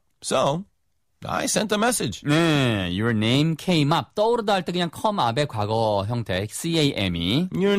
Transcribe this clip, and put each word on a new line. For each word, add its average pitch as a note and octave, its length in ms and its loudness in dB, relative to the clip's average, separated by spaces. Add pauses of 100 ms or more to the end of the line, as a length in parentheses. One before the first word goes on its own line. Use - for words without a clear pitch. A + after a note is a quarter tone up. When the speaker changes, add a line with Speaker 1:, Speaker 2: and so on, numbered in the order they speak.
(220)
Speaker 1:
so C#3+ 420 0 (640)
I E2+ 200 -4
sent G#3+ 280 0
a G#3 40 0
message. A3+ 460 -2
Speaker 2:
네, C#3 680 2
your A2 180 0
name C3 480 2
came D3+ 340 2
up. D3 220 -2
떠오르다 A3 400 2
할 F#3 100 0
때 G3 60 -8
그냥 F3 240 -2
come G#3 260 -2
up의 C3 280 0
과거 G#2+ 580 0
형태, G#2 440 -2
C E3 280 -2
A C#3+ 160 4
M F#2+ 220 -2
E. A2+ 360 0
Speaker 1:
Your F#3+ 260 2